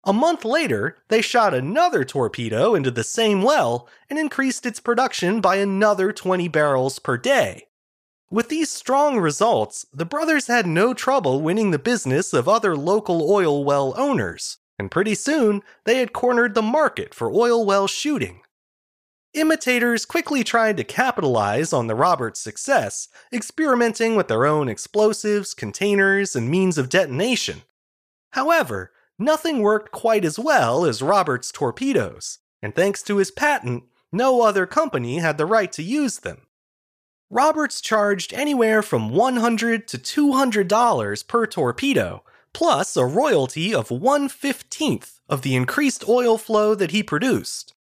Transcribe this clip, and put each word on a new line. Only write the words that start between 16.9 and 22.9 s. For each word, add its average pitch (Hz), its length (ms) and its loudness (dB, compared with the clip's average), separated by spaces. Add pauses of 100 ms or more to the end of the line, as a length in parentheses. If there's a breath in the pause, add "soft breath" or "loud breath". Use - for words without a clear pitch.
for 117 160 -4
oil 233 380 2
well 196 220 2
shooting. 151 540 -4 (920)
Imitators 254 720 0
quickly 294 400 -2
tried 220 320 0
to 120 80 -4
capitalize 135 880 0
on 120 160 0
the 110 80 -2
Roberts' 139 440 0
success, 120 680 -2 (240 soft breath)